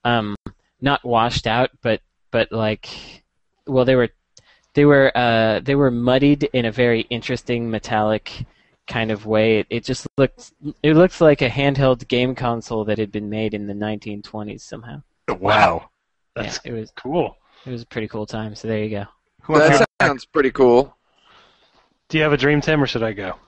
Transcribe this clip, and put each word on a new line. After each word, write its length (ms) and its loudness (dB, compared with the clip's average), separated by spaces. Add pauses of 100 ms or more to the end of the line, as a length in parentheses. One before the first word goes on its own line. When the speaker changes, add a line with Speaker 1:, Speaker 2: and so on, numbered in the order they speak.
Speaker 1:
um, 320 -2 (460)
not 220 -2
washed 420 -2
out, 240 0 (100)
but, 220 -2 (280)
but, 220 0
like, 720 -6 (420)
well, 200 2
they 100 4
were, 140 2 (640)
they 100 4
were, 320 6
uh, 440 2
they 140 -2
were 160 2
muddied 520 2 (100)
in 140 0
a 60 -4
very 360 2
interesting 600 -6
metallic 760 -4 (420)
kind 240 -4
of 140 -6
way. 360 2
It, 100 -6
it 140 -6
just 220 -8 (120)
looked, 340 -2 (300)
it 140 4
looked 260 4
like 180 6
a 80 0
handheld 600 0
game 260 0
console 500 -4
that 140 -2
had 120 -4
been 200 -8
made 240 -4
in 140 -8
the 60 -8
nineteen 460 -8
twenties 420 -14
somehow. 380 -16 (300)
Speaker 2:
Wow. 580 -2 (460)
Speaker 3:
That's 320 -10
Speaker 1:
Yeah, 60 -12
it 80 -8
was 140 -14
Speaker 3:
cool. 400 -4 (300)
Speaker 1:
It 60 -14
was 100 -10
a 60 -18
pretty 220 -8
cool 180 -10
time, 280 -10
so 140 -12
there 160 -2
you 60 -6
go. 140 -6 (360)
Speaker 2:
Who 140 -2
wants 240 6
Speaker 4:
That 100 2 (120)
Speaker 2:
to 60 4
Speaker 4:
sounds 200 -4
pretty 240 0
cool. 440 4 (1160)
Speaker 3:
Do 80 0
you 60 2
have 100 2
a 20 4
dream, 240 2
Tim, 220 2
or 40 2
should 160 -4
I 120 -2
go? 220 -8 (120)